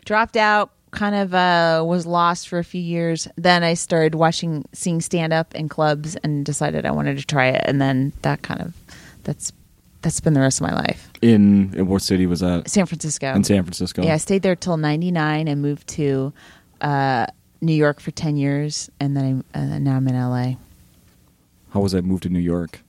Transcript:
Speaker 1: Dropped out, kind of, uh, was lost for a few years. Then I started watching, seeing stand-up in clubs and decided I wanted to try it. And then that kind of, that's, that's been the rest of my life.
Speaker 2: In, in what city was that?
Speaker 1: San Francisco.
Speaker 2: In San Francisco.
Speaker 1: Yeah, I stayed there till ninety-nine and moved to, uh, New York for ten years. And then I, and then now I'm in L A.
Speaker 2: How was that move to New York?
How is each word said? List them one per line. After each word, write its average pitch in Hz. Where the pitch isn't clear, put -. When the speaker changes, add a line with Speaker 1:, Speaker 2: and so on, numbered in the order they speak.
Speaker 1:
Dropped 214
out, 214
kind 208
of, 190
uh, 170
was 170
lost 170
for 175
a 170
few 180
years. 170
Then 175
I 170
started 160
watching, 160
seeing 165
stand-up 160
in 156
clubs 151
and 147
decided 147
I 139
wanted 147
to 139
try 131
it. 131
And 139
then 135
that 143
kind -
of, 170
that's, -
that's 160
been 160
the 135
rest 135
of 165
my -
life. -
Speaker 2:
In, 101
in 92
what 95
city 92
was 87
that? 87
Speaker 1:
San 190
Francisco. 151
Speaker 2:
In -
San 98
Francisco. 92
Speaker 1:
Yeah, 156
I 151
stayed 190
there 185
till 175
ninety-nine 156
and 143
moved 147
to, 139
uh, 135
New 160
York 151
for -
ten 147
years. 143
And 139
then 131
I, -
and 139
then 147
now 135
I'm 131
in 127
L 123
A. 127
Speaker 2:
How 101
was 98
that 92
move 92
to 90
New 90
York? 87